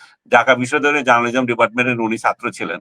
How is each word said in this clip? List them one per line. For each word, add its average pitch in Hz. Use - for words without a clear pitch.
ঢাকা 120
বিশ্ববিদ্যালয়ের 139
জার্নালিজম 120
ডিপার্টমেন্টের 117
উনি 110
ছাত্র 110
ছিলেন, 92